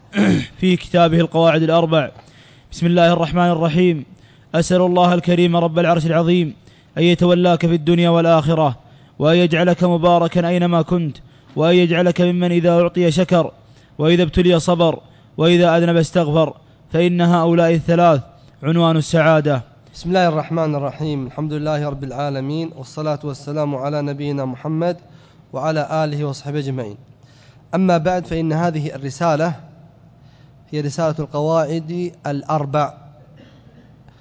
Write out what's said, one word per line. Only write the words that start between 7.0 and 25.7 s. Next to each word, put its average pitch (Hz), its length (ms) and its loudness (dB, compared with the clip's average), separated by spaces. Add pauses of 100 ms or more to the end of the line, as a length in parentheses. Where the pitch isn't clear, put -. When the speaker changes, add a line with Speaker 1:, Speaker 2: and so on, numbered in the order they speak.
Speaker 1:
يتولاك 175 640 2
في 170 80 2
الدنيا 170 360 2
والآخرة، 160 680 2 (420)
وأن 156 180 2
يجعلك 175 480 0
مباركاً 170 640 2
أينما 175 340 0
كنت، 160 340 -4 (400)
وأن 165 180 2
يجعلك 175 460 2
ممن 175 320 0
إذا 170 280 2
أعطي 175 300 2
شكر، 170 420 0 (460)
وإذا 170 240 2
ابتلي 175 380 2
صبر، 170 400 0 (360)
وإذا 170 400 4
أذنب 170 200 2
استغفر، 160 580 0 (380)
فإن 175 280 0
هؤلاء 170 540 2
الثلاث 165 460 2 (420)
عنوان 165 340 2
السعادة. 151 680 2 (320)
Speaker 2:
بسم - 140 -12
الله 180 200 2
الرحمن 156 460 -4
الرحيم. 143 520 -6
الحمد 147 260 -8
لله 151 360 -4
رب 139 160 -8
العالمين، 143 720 -6
والصلاة 151 480 -8
والسلام 147 500 -6
على 143 280 -6
نبينا 143 420 -6
محمد 156 520 -4 (560)
وعلى 156 520 -4